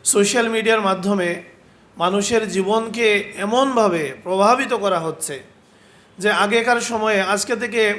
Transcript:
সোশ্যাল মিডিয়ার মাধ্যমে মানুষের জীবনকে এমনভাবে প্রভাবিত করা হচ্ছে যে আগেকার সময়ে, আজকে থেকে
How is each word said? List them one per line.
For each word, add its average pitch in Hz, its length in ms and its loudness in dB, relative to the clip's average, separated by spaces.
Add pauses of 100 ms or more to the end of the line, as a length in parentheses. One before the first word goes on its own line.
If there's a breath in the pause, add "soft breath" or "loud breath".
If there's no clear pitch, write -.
সোশ্যাল 269 440 2
মিডিয়ার 220 320 0
মাধ্যমে 190 600 -2 (540 soft breath)
মানুষের 202 520 0
জীবনকে 214 880 0
এমনভাবে 208 840 0
প্রভাবিত 214 500 2
করা 196 280 0
হচ্ছে 156 420 -8 (760 soft breath)
যে 202 120 0
আগেকার 226 500 2
সময়ে, 220 400 0
আজকে 196 360 -2
থেকে 220 420 -2